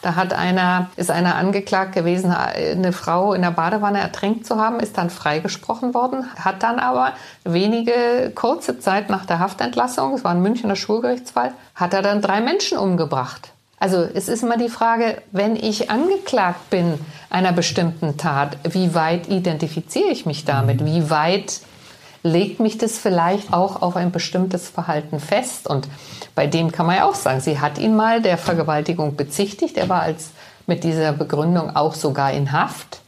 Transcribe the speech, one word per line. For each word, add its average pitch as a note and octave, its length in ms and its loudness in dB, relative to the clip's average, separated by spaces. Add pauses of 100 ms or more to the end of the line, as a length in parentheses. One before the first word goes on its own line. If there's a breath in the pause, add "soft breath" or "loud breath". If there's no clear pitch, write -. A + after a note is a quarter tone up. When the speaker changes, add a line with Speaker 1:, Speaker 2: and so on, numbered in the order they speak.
Speaker 1:
da F3 140 -2
hat F#3 180 0
einer, F3+ 600 2
ist F3 160 -4
einer E3+ 240 2
angeklagt F#3+ 580 0
gewesen, F3+ 380 2
eine F3 640 0
Frau F3+ 400 0
in F3+ 80 0
der F3 100 2
Badewanne G3+ 480 0
ertränkt G3+ 460 -4
zu A3+ 120 0
haben, A3+ 220 0
ist A3 180 -4
dann F3 120 0
freigesprochen F#3+ 880 -4
worden, B3+ 300 0 (100)
hat - 280 -2
dann A#3 160 0
aber B3+ 340 0 (300 loud breath)
wenige, A#3 920 2
kurze B3 440 -2
Zeit G3 300 0
nach F#3+ 160 -2
der E3+ 140 0
Haftentlassung, B3 760 0
es C4 100 -4
war F3 80 2
ein F3 100 2
Münchner G#3 340 2
Schwurgerichtsfall, B3 800 -2 (220 loud breath)
hat F3+ 180 0
er G3 80 2
dann G3+ 200 2
drei G#3 200 2
Menschen E4 360 0
umgebracht. D#3+ 760 0 (280)
Also F#3+ 180 2
es F#3 320 -2
ist A#3 140 -2
immer A#3 140 2
die A#3+ 120 0
Frage, A3+ 520 0 (100)
wenn G3+ 240 0
ich G#3+ 360 -2
angeklagt B3+ 800 0
bin E3+ 260 2 (340 loud breath)
einer F#3 220 2
bestimmten E3 680 0
Tat, C#3+ 400 -2 (120)
wie F3+ 260 2
weit E3+ 340 2
identifiziere F3 800 0
ich - 160 -2
mich D3+ 200 -4
damit? C3+ 360 2
Speaker 2:
Mhm. D3+ 40 0
Speaker 1:
Wie D#3 240 2
weit E3 500 0 (640 loud breath)
legt E3+ 360 2
mich A3 200 2
das A3 180 -2
vielleicht F#3 560 0
auch F#3+ 280 0
auf F3+ 140 0
ein F3+ 160 0
bestimmtes F3+ 580 -2
Verhalten D3+ 500 -4
fest? - 480 -2
Und C#3 200 0 (460 loud breath)
bei D3 140 2
dem E3 240 2
kann E3 160 0
man F3+ 80 4
ja - 120 4
auch D4+ 80 2
sagen, C3 260 0
sie C#3+ 180 0
hat D3 180 -2
ihn A3 180 2
mal A3+ 260 4
der F#3 160 2
Vergewaltigung D#3 800 0
bezichtigt. G3+ 600 -2
Er F3+ 120 0
war F3+ 120 2
als, D#3+ 300 -4 (360 loud breath)
mit F3 160 0
dieser D#3+ 280 2
Begründung D#3 640 0
auch D3+ 180 2
sogar C#3+ 400 0
in C#3 180 0
Haft. - 560 -2